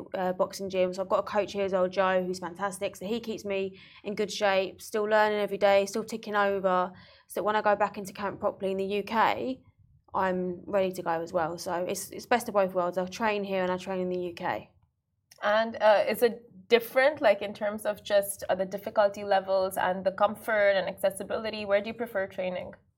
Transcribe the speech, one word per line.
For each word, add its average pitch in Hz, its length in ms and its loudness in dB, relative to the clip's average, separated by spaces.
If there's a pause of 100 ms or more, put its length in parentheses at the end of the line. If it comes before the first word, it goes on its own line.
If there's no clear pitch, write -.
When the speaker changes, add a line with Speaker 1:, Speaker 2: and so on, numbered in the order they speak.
(140)
Speaker 1:
uh, 185 200 0
boxing 190 360 -4
gym. 185 240 0
So 190 80 -4
I've 185 60 -8
got 214 100 2
a 202 40 0 (140)
coach 208 160 0
here 202 120 -2
as 190 80 -2
well, 185 160 2
Joe, 185 360 2
who's 180 140 -6
fantastic. 190 580 -6
So 185 100 -10
he 226 140 -2
keeps 220 240 -8
me 190 340 -4 (260)
in 202 100 -6
good 202 160 -2
shape, 190 500 0
still 214 240 -4
learning 214 360 4
every 202 180 -2
day, 196 280 6
still 208 180 -4
ticking 220 320 -6
over, 190 560 2 (340)
so - 140 -6
that 175 40 -2
when 214 120 2
I 214 60 0
go 208 120 4
back 208 240 0
into 196 140 -10
camp 202 260 -6
properly 196 320 -2
in 190 80 -2
the 196 60 -2
U 196 180 -2
K, 220 580 0 (540)
I'm 185 520 -2
ready 190 260 0
to 180 100 -8
go 165 240 0
as 175 60 -12
well. 170 260 0
So 180 140 -6 (160)
it's, 190 220 -6
it's - 160 -12
best 233 220 0
of 202 60 -4
both 190 200 2
worlds. 180 220 0
I 185 100 0
train 208 380 -2
here 196 180 0
and 180 100 2
I 185 60 -2
train 185 220 -6
in 180 100 -2
the 180 80 -2
U 175 160 -6
K. 135 360 -4 (720)
Speaker 2:
And, 220 380 0
uh, 208 280 6
is 214 140 -2
it 226 200 2 (260)
different, 262 520 4
like, 208 220 4
in 208 100 -6
terms 214 320 -6
of 208 200 -4
just, 202 440 0
uh, - 60 0
the 185 100 -2
difficulty 202 600 0
levels 190 520 2
and 185 280 0
the 185 80 0
comfort 208 640 2
and 180 120 0
accessibility? 208 760 -4
Where 202 160 2
do 208 80 -6
you 220 60 -6
prefer 208 320 -4
training? 185 460 -6 (260)